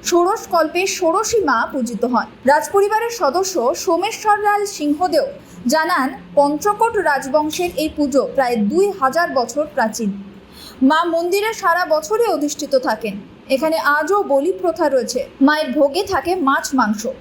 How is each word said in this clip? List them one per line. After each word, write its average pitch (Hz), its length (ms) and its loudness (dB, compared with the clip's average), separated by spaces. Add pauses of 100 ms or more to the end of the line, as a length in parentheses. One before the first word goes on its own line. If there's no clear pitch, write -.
ষোড়শ 359 420 2
কল্পে 330 400 0
ষোড়শী 392 560 0
মা 262 220 2
পূজিত 233 380 -4
হন। 240 220 0 (200)
রাজপরিবারের 403 720 2
সদস্য 359 360 0 (220)
সোমেশ্বর 415 640 0
লাল 415 280 0
সিংহদেও 302 600 0 (400)
জানান, 311 420 2 (260)
পঞ্চকোট 403 600 2 (100)
রাজবংশের 302 720 0
এই 311 200 -2
পুজো 277 260 2 (100)
প্রায় 247 240 0 (140)
দুই 370 220 2
হাজার 285 420 0
বছর 269 380 -2
প্রাচীন। 220 380 -2 (720)
মা 302 220 6
মন্দিরে 349 500 0
সারা 359 320 2
বছরই 359 420 0
অধিষ্ঠিত 294 500 -4
থাকেন। 220 360 -4 (360)
এখানে 311 260 0 (140)
আজও 311 320 2
বলি 277 300 0
প্রথা 330 360 -2
রয়েছে। 240 320 -2 (200)
মায়ের 302 320 4
ভোগে 302 320 2
থাকে 349 360 -2
মাছ 277 340 2
মাংস। 220 280 0 (180)